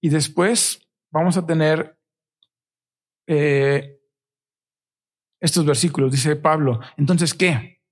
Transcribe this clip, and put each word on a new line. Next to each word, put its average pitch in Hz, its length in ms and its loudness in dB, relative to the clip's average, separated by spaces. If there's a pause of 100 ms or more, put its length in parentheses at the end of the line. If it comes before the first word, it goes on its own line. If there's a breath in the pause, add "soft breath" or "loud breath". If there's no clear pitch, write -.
Y 170 60 0
después 175 800 -2 (220)
vamos 175 260 0
a 175 100 -4
tener, 160 520 0 (1300)
eh, 143 760 0 (1400)
estos 170 240 0
versículos. 139 460 0
Dice 143 240 0
Pablo, 147 440 0 (160 loud breath)
"Entonces, 170 380 0
¿qué? 160 580 -2